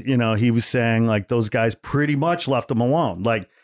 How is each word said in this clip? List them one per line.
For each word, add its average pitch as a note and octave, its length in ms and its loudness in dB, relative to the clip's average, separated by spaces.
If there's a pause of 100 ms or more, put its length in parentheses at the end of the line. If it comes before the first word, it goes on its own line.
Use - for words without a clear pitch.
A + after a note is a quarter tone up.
you C3 140 0
know, A2+ 160 2
he A#2 160 2
was A#2 160 2
saying, A#2 400 0
like, G#2+ 220 0
those A#2 200 0
guys A2+ 280 0
pretty D3 400 -2
much E3+ 320 -2
left B2+ 220 -2
him A#2+ 120 0
alone. B2 400 0
Like, A2+ 260 -2 (160)